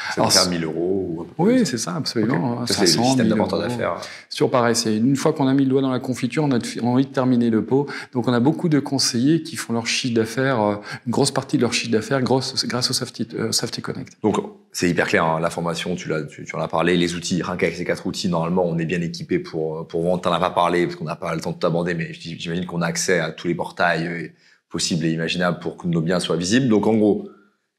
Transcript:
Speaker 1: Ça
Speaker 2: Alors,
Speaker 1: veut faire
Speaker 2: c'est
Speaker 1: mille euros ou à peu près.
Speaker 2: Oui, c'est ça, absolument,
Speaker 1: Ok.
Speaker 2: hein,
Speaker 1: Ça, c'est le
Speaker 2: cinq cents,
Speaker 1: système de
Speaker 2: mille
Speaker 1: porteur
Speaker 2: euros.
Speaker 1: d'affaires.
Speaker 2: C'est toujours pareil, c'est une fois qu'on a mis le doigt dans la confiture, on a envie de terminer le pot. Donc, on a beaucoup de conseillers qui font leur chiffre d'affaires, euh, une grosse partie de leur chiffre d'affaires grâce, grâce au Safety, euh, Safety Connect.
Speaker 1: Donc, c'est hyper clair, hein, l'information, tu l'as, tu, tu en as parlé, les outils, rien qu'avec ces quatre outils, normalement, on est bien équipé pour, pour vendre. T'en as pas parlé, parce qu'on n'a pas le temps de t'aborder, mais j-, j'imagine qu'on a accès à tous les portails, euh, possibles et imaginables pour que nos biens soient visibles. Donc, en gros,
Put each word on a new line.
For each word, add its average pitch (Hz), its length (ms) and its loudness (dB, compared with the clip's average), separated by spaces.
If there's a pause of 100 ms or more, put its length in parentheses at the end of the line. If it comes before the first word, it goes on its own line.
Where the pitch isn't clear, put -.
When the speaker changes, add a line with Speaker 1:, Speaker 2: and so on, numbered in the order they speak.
Speaker 1:
Ça - 80 -6
Speaker 2:
Alors, 113 100 2
Speaker 1:
veut 110 80 2
faire 92 80 6
Speaker 2:
c'est 90 80 0
Speaker 1:
mille 82 140 -2
euros 90 440 0
ou 82 140 -6
à - 20 -10
peu - 80 -14
près. 156 100 -2
Speaker 2:
Oui, 233 240 4
c'est 120 120 -2
ça, 170 180 -4
absolument, 104 560 0
Speaker 1:
Ok. 98 80 -4
Speaker 2:
hein, 120 60 -6
Speaker 1:
Ça, - 80 0
c'est - 80 2
le 95 40 4
Speaker 2:
cinq 82 100 4
cents, 113 80 4
Speaker 1:
système 127 240 4
de 110 40 4
Speaker 2:
mille 110 60 2
Speaker 1:
porteur 90 220 0
Speaker 2:
euros. 85 80 -2
Speaker 1:
d'affaires. 92 280 -2 (320)
Speaker 2:
C'est - 80 -12
toujours 120 140 2
pareil, 120 260 4
c'est 113 180 0
une 127 220 2
fois 156 160 2
qu'on 143 160 0
a 131 60 4
mis 139 100 4
le 131 60 2
doigt 135 120 2
dans 135 80 0
la 123 100 -2
confiture, 131 440 -2
on 135 80 2
a 120 60 2 (240)
envie 123 240 2
de 139 60 -12
terminer 127 360 2
le 110 160 2
pot. 139 220 2 (260)
Donc, 123 160 -2
on 123 40 4
a 120 80 4
beaucoup 165 280 2
de 147 100 4
conseillers 139 640 2
qui - 140 -12
font - 160 -6
leur 117 140 -2
chiffre - 280 -2
d'affaires, 120 460 2
euh, 104 160 2 (300)
une 120 60 -2
grosse 131 180 2
partie - 260 -2
de 123 60 2
leur 120 100 2
chiffre 117 200 -2
d'affaires 127 280 2
grâce, 127 460 0
grâce 123 240 -2
au 127 40 -2
Safety, - 400 -6
euh, 110 180 -2
Safety - 280 -2
Connect. - 320 -8 (100)
Speaker 1:
Donc, 101 140 4 (360)
c'est 90 160 0
hyper 87 200 2
clair, 92 160 2
hein, 80 160 0
l'information, 85 560 -4
tu - 120 -10
l'as, 78 140 -2
tu, 76 220 -14
tu - 100 -12
en 78 60 -6
as 80 80 -4
parlé, 85 280 2
les 87 180 2
outils, 87 280 -2
rien 92 140 -4
qu'avec 87 180 0
ces 87 100 -6
quatre 87 220 -4
outils, 92 220 -4
normalement, 85 380 0
on 82 120 0
est 82 60 0
bien 87 160 -2
équipé 85 380 -2
pour, 80 500 -6
pour 85 140 -2
vendre. 90 200 0
T'en 87 100 0
as 85 60 2
pas 87 120 0
parlé, 87 360 2
parce 87 100 -6
qu'on 85 80 -10
n'a 82 120 -6
pas 82 180 -6
le 80 60 -4
temps 87 120 -6
de 82 60 -12
t'aborder, 87 360 0
mais 82 180 -6
j-, 82 260 -12
j'imagine 87 280 -6
qu'on 85 160 -4
a 85 40 0
accès 85 320 0
à 80 140 -2
tous - 160 -8
les 85 60 2
portails, 85 520 0
euh, 82 220 -8 (400)
possibles 82 360 -2
et 82 60 2
imaginables 82 480 0
pour - 180 -8
que 92 120 -6
nos 85 120 2
biens 87 200 2
soient 87 160 0
visibles. 110 320 2
Donc, 107 180 4
en 110 80 4
gros, 107 340 2 (500)